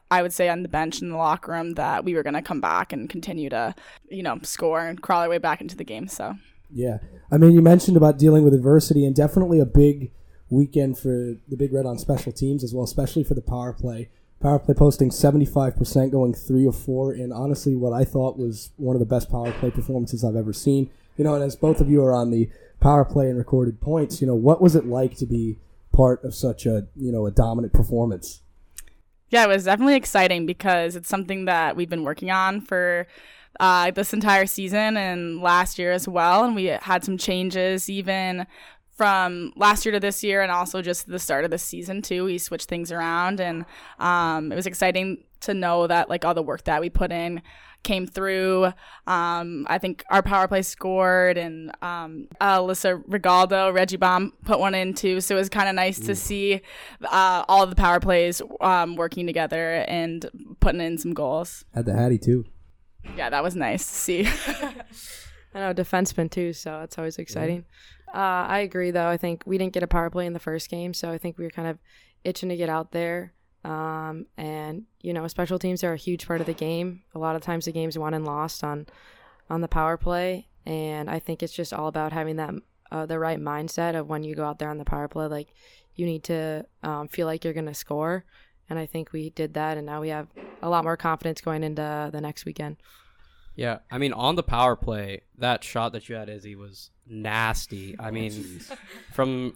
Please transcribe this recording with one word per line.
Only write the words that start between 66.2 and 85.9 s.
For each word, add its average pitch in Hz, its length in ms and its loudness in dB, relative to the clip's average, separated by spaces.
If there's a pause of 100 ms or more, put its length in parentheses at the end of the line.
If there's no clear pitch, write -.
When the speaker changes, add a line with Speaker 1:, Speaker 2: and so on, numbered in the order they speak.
Speaker 3:
too, 170 240 -4
so 156 280 -12
that's 165 180 -14
always 160 180 -8
Speaker 2:
Yeah. 170 60 -10
Speaker 3:
exciting. 165 420 -6 (480)
Uh, 185 320 -2
I 202 140 -2
agree, 180 320 -4
though. 175 160 0
I 170 80 0
think 170 300 -6
we 190 120 -2
didn't 185 140 -4
get 175 120 -4
a 175 40 -2
power 170 220 0
play 180 160 -6
in 170 80 -8
the 170 60 -10
first 160 300 -8
game, 175 240 -8
so 170 160 -8
I 165 80 -8
think 165 200 -10
we 170 80 -10
were 165 40 -10
kind 165 200 -8
of 156 80 -8 (480)
itching 185 240 -6
to 175 80 -6
get 170 100 -4
out 160 240 -6
there. 170 400 -6 (320)
Um, 156 640 -8 (100)
and, 156 480 -10 (180)
you 175 120 -8
know, 165 160 -6
special 180 280 -4
teams 180 280 -4
are 170 80 -2
a 156 40 -6
huge 175 300 -8
part 165 140 -4
of 160 40 -8
the 165 80 -4
game. 170 500 -8 (120)
A 160 40 -12
lot 160 180 -4
of 156 40 -12
times 165 220 -6
the 170 80 -8
game's 160 260 -6
won 156 160 -6
and 156 120 -4
lost 151 400 -8
on, 147 220 -10 (600)
on 165 120 -4
the 165 80 -6
power 160 260 0
play, 180 540 -4 (160)
and 156 440 -8
I 160 100 -6
think 160 220 -10
it's 170 120 -8
just 165 200 -10
all 156 140 -8
about 156 240 -6
having 160 240 -6
that, 156 180 -8 (380)
uh, 160 140 -8
the 160 120 -6
right 160 220 -4
mindset 160 560 -6
of 151 140 -8
when 156 140 -8
you 151 120 -10
go 151 80 -6
out 147 160 -8
there 151 100 -8
on 151 80 -10
the 147 60 -14
power 147 240 -4
play, 156 200 -8
like, 147 260 -12 (420)